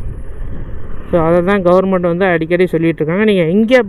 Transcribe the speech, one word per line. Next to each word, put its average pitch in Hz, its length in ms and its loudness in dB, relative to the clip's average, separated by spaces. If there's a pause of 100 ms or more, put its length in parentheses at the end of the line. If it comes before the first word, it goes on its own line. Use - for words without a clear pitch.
(1120)
So 180 100 2
அதை 170 240 2
தான் 196 180 0
கவர்மெண்ட் 180 480 2
வந்து 175 140 0
அடிக்கடி 175 420 0
சொல்லிட்டு 165 380 0
இருக்காங்க. 180 200 -2
நீங்க 196 200 2
எங்கே 214 440 2